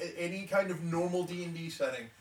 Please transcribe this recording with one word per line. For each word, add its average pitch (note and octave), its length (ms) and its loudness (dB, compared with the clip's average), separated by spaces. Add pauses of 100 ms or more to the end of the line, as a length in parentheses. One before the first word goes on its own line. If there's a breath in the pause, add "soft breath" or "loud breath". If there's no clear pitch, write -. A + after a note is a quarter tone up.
a-, E3+ 200 -6
any F#3 260 -2
kind G3 240 4
of E3 120 -2
normal F3 420 2
D F3 200 -4
and E3+ 100 -4
D E3 160 -6
setting, B2+ 360 -2 (140)